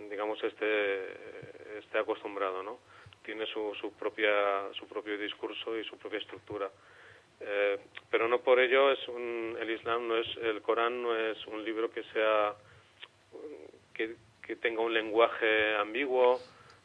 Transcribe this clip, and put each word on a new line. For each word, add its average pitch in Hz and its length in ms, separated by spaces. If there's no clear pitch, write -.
digamos, 104 340
esté, 104 1400
esté 110 200
acostumbrado, 98 640
¿no? 110 160
Tiene 110 260
su, 107 280
su 104 100
propia, 101 880
su - 80
propio 104 300
discurso 104 600
y 107 60
su - 140
propia 104 220
estructura. 98 480
Eh, 101 380
pero 113 180
no 123 120
por 127 180
ello 131 320
es 135 200
un, 117 500
el 110 100
Islam 117 380
no 113 80
es, 113 120
el 110 200
Corán 117 420
no 120 100
es 110 240
un 110 160
libro 113 280
que 110 120
sea, 107 420
que, 113 220
que 113 140
tenga 117 260
un 117 120
lenguaje 110 840
ambiguo, 123 640